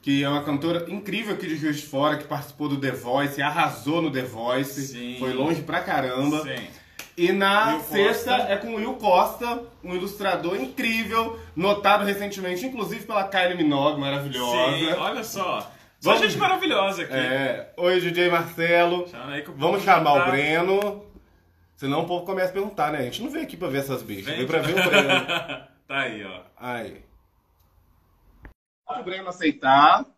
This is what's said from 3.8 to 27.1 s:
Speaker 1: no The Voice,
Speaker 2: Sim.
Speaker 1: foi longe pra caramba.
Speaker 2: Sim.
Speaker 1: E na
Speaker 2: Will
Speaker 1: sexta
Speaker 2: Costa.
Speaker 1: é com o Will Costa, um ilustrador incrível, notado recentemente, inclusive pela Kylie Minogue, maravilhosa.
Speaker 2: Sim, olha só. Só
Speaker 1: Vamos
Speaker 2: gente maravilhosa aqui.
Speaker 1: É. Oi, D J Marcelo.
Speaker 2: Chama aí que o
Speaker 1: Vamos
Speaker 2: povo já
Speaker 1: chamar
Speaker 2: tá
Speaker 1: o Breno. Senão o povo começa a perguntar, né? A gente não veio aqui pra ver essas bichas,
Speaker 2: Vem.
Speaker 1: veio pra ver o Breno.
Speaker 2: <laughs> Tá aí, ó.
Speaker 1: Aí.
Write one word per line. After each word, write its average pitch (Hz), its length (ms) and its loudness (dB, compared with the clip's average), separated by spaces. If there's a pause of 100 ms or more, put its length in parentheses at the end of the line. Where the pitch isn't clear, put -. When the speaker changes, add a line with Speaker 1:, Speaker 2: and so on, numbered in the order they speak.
Speaker 1:
no 156 100 0
The 131 120 -2
Voice, 127 640 -4
Speaker 2:
Sim. 120 320 -10
Speaker 1:
foi 127 120 -2
longe 147 300 0
pra 156 180 -4
caramba. 143 640 0
Speaker 2:
Sim. 123 240 -8 (500)
Speaker 1:
E 175 140 2
na 202 440 4
Speaker 2:
Will - 100 -4
Speaker 1:
sexta 233 520 2
Speaker 2:
Costa. - 160 0
Speaker 1:
é 202 40 0
com 233 160 -8
o - 20 -6
Will 226 200 -4
Costa, 208 680 2 (180)
um 180 140 -8
ilustrador 185 680 -2
incrível, 226 800 -2 (160)
notado 202 480 4
recentemente, 196 640 -4
inclusive 226 400 -6
pela 202 240 0
Kylie 180 260 2
Minogue, 147 460 2
maravilhosa. 135 760 0
Speaker 2:
Sim, 165 200 0
olha 220 260 -4
só. 170 480 -6 (300)
Só - 120 4
Speaker 1:
Vamos - 140 4
Speaker 2:
gente 160 100 0
maravilhosa 240 640 2
aqui. 131 140 -6
Speaker 1:
É. 127 640 -2
Oi, 180 220 4
D 165 120 0
J 175 180 4
Marcelo. 170 800 2
Speaker 2:
Chama 131 240 -12
aí 151 80 -6
que 147 80 -12
o 160 40 -14
Speaker 1:
Vamos 165 240 2
Speaker 2:
povo 190 80 -2
já 190 100 8
Speaker 1:
chamar 156 260 6
Speaker 2:
tá - 60 2
Speaker 1:
o - 40 2
Breno. 180 760 0 (680)
Senão 143 260 -2
o 170 40 -2
povo 175 180 -4
começa 185 260 -2
a 180 40 -10
perguntar, 196 380 -2
né? 151 80 -4
A - 40 0
gente 123 200 -6
não 262 80 -6
veio 311 120 -6
aqui - 140 -12
pra 175 120 -6
ver 135 100 -2
essas 135 240 -4
bichas, 98 220 -10
Speaker 2:
Vem. 147 100 -6
Speaker 1:
veio 127 120 -4
pra 160 120 0
ver 151 140 0
o 185 140 2
Breno. 185 220 4
Speaker 2:
<laughs> - 800 -4
Tá 139 140 -4
aí, 110 220 -6
ó. 92 180 -14 (180)
Speaker 1:
Aí. 113 420 -10 (1900)